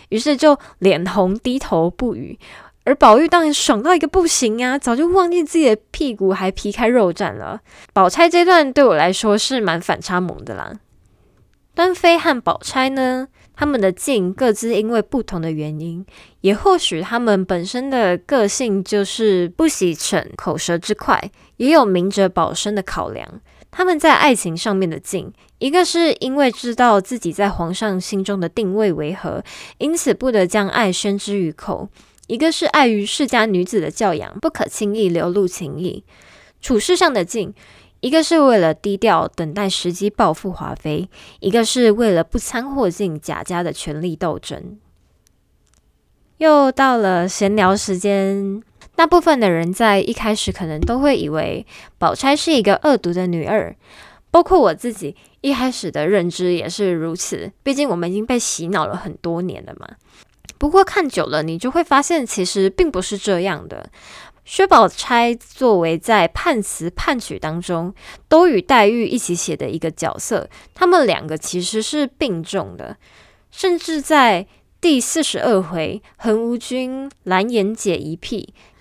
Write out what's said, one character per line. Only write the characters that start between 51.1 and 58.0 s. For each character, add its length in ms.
以 140
为 360
宝 160
钗 200
是 160
一 120
个 100
恶 140
毒 160
的 140
女 180
二， 300
包 100
括 180
我 140
自 180
己 240
一 120
开 180
始 200
的 160
认 200
知 260
也 140
是 260
如 220
此， 360
毕 140
竟 120
我 80
们 140